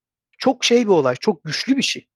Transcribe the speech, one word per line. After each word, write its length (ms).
çok 260
şey 220
bir 60
olay, 240
çok 280
güçlü 340
bir 40
şey. 340